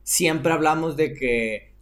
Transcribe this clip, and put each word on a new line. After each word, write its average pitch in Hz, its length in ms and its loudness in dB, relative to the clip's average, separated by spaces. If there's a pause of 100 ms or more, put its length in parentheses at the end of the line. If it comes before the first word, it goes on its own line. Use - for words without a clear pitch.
siempre 160 500 0
hablamos 156 440 0
de 151 180 0
que 113 680 -2